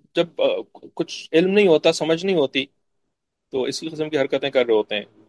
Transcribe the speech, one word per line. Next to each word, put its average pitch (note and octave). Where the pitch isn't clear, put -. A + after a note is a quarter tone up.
जब, E3+
अ, -
कुछ -
इल्म F3
नहीं G3+
होता, E3
समझ E3
नहीं F#3+
होती, C#3
तो B2+
इसी C#3
किस्म D#3
की D#3
हरकतें C#3
कर B2+
रहे A2+
होते G#2+
हैं। G#2